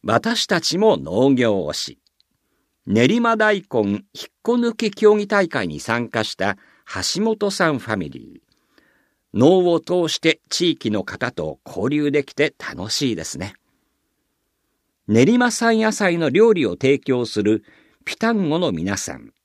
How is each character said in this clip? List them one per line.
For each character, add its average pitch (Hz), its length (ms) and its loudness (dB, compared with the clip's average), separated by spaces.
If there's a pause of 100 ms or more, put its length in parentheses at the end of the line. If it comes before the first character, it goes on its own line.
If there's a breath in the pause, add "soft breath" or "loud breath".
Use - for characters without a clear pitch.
私 113 440 0
た 175 140 0
ち - 180 -4
も 208 180 4
農 92 360 2
業 110 340 0
推 73 60 -6
し。 - 260 -10 (880)
練 123 320 4
馬 233 180 0
大 214 320 2
根 120 120 -2
引 101 180 0
っ 101 40 -10 (400)
こ 233 100 0
抜 233 240 0
き 214 160 -2
競 214 240 4
技 208 100 -2
大 202 220 0
会 120 180 -4
に 76 140 -8
参 117 280 -4
加 113 140 -2
し - 140 -6
た 101 200 -2 (580 soft breath)
橋 170 60 -4
本 214 300 -2
さ 190 200 0
ん 139 100 -4
フ 113 100 -14
ァ 107 60 0
ミ 85 120 -6
リ 62 320 -18
ー。 - 60 -20 (880)
農 175 380 4
を 165 80 0
通 175 280 -2
し - 120 -6
て 160 280 0
地 175 240 0
域 113 200 -4
の 101 100 -2
方 120 300 -8
と 78 340 -8
交 104 240 -4
流 147 220 0
で 143 100 0
き - 120 -14
て 147 220 -2
楽 - 360 -12
し 131 200 -2
い 104 40 -4
で 80 80 -10
す - 120 -12
ね。 92 180 -10 (1500)
練 113 160 6 (100)
馬 247 160 2
産 226 300 0
野 220 100 2
菜 185 280 0
の 156 120 0
料 214 220 4
理 165 140 2
を 90 60 -2
提 135 280 2
供 123 260 0
す 107 160 -4
る 107 220 2 (400 soft breath)
ピ - 120 -10
タ 226 140 0
ン 202 180 0
ゴ 160 120 0
の 165 100 0
皆 92 260 -4
さ - 180 -8
ん。 57 180 -20 (120)